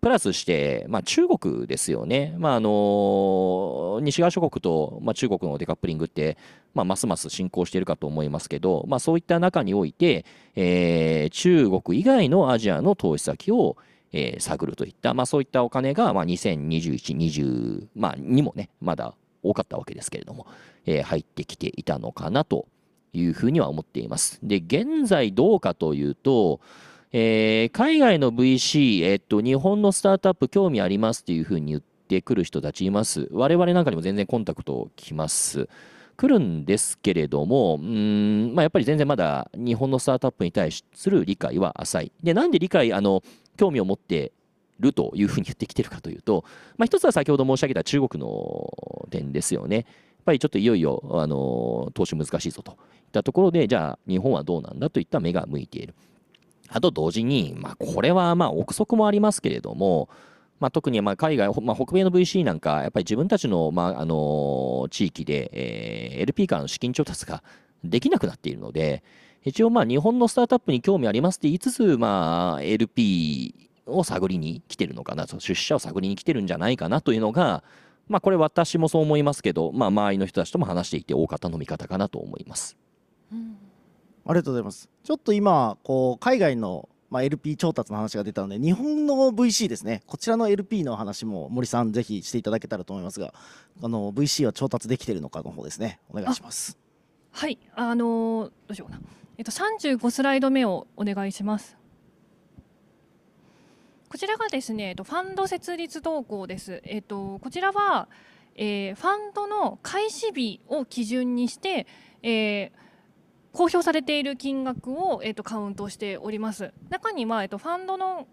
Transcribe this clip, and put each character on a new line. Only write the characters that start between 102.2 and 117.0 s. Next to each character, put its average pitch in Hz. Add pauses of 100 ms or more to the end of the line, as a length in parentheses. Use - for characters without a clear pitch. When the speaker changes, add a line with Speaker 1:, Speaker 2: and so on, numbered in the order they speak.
Speaker 2:
こ -
ち -
ら 427
が 440
で 285
す 226
ね、 208
え -
っ -
と、 185
フ -
ァ 370
ン -
ド 381
設 349
立 320
動 311
向 196
で 185
す。 190
え 208
っ -
と、 196
こ 262
ち 349
ら 392
は、 392 (480)
え 202
ー、 -
フ -
ァ 381 (160)
ン -
ド 415
の 392
開 415
始 427
日 240
を 277
基 240
準 247
に 240
し -
て、 359 (360)
え 233
ー、 214 (800)
公 -
表 349
さ 339
れ 311
て 294
い 285
る 269
金 269
額 254
を、 330
え 220
っ -
と、 208
カ 220
ウ 208
ン 196
ト 202
し -
て 202
お 214
り 214
ま 220
す。 - (160)
中 370